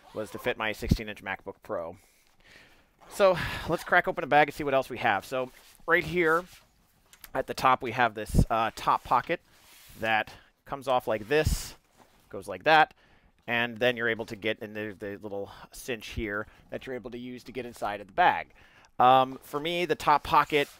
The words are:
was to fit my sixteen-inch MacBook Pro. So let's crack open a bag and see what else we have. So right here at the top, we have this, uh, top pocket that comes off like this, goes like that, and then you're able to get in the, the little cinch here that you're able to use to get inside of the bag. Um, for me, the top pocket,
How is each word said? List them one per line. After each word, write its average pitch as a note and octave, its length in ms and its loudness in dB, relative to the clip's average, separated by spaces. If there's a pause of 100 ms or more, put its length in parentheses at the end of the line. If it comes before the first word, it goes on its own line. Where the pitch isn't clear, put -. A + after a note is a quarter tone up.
(140)
was G#2+ 180 -8
to A2+ 80 -12
fit B2 180 -4
my A2 140 -2
sixteen-inch G#2+ 500 -2
MacBook G2 400 -8
Pro. F2+ 360 -8 (1120)
So F#3+ 280 2 (300)
let's E3+ 160 -4
crack F3 240 2
open F3+ 160 -4
a D#3 40 -6
bag D3 200 6
and D3 80 -8
see D#3+ 80 -8
what C#3+ 100 -2
else C3+ 160 2
we A2+ 100 -10
have. G2+ 260 0
So C3 260 -6 (340)
right E3 200 2
here E3 400 0 (880)
at C3+ 140 -4
the - 60 -6
top, C3 280 4
we A#2+ 100 -6
have A#2 220 2
this, G#2+ 360 0
uh, A2+ 280 0
top - 260 0
pocket C#3+ 380 0 (580)
that A2 320 0 (340)
comes C3+ 220 -10
off B2+ 200 0
like A2 200 -2
this, - 480 0 (540)
goes G2 180 -14
like F#2+ 160 -10
that, D#3 320 6 (500)
and A#2+ 320 -2
then B2 180 2
you're A#2 140 -2
able A2+ 160 -4
to A2+ 100 -12
get G#2+ 240 -4
in G#2+ 140 -12
the, G#2+ 240 -8
the G2+ 240 -10
little G2+ 300 -10 (200)
cinch - 360 -10
here G#2+ 400 -6 (240)
that B2 160 -10
you're C3 80 -10
able A#2+ 160 -12
to B2 80 -12
use B2 240 -14
to - 80 -18
get A#2+ 160 -10
inside G#2 340 -8
of G2 60 -18
the F#2+ 60 -20
bag. A#2+ 340 2 (500)
Um, C3 460 6
for - 160 -6
me, F3 260 -2
the D#3 80 2
top D3 300 2
pocket, D3 440 2 (120)